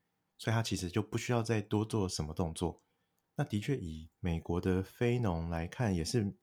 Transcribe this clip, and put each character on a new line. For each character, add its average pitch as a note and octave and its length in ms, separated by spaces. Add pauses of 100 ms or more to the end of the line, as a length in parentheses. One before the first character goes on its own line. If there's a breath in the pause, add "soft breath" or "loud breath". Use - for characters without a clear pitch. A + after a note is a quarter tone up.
(380)
所 - 140
以 - 20
他 A2+ 80
其 A2 140
实 F2+ 140
就 G#2+ 120
不 G#2 160
需 - 140
要 A#2+ 100
再 A2 200
多 G#2+ 240
做 G#2+ 220
什 - 160
么 D2+ 100
动 E2 200
作。 - 280 (560)
那 D3 80
的 G#2 160
确 C3+ 160
以 D#2+ 320 (100)
美 E2 220
国 F2 180
的 F#2 240
非 A#2+ 340
农 E2+ 320
来 E2 160
看， G2+ 300
也 D#2+ 80
是 G2+ 400